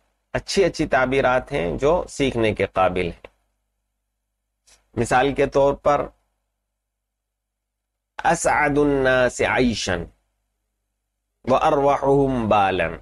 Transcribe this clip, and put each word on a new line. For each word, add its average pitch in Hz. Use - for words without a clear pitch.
अच्छी 190
अच्छी 160
ताबीरात 127
हैं 156
जो 165
सीखने 117
के 95
काबिल 90
हैं। -
मिसाल 127
के 139
तौर 139
पर, 143
असअदुन्नास 139
आइशन 101
व 127
अरवहुहुम 139
बालन 92